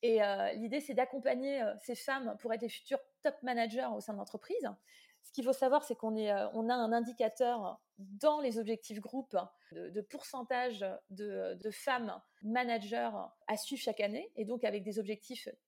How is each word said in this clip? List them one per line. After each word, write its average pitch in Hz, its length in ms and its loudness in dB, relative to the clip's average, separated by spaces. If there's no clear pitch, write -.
Et, 226 220 8
heu, 196 320 4
l'idée, 226 260 -2
c'est 277 140 -6
d'accompagner, 262 680 2
heu, 214 220 0
ces 247 120 -6
femmes 254 460 -2
pour 226 140 -2
être 233 80 -4
les 233 80 -2
futures - 300 -2
top 285 200 2
managers 240 520 0
au 214 60 -4
sein 208 140 -6
de 202 40 -6
l'entreprise. 226 520 -4
Ce - 60 -20
qu'il 262 140 -4
faut 254 80 4
savoir, 269 320 6
c'est 240 100 -2
qu'on 220 220 -2
est, 214 160 2
heu, 202 220 2
on 226 140 0
a 240 60 4
un 226 180 2
indicateur 233 880 2
dans 202 420 2
les 240 180 0
objectifs 220 400 -2
groupes 247 380 -4
de, 175 200 -10
de 196 100 -6
pourcentage 247 840 -4
de, 190 440 -4
de 190 160 -6
femmes 220 500 -2
managers 233 680 0
à 214 100 0
suivre 247 240 -4
chaque 220 200 -2
année, 226 340 -2
et 220 100 -2
donc 233 200 -4
avec 208 180 0
des 202 160 -2
objectifs 214 500 -6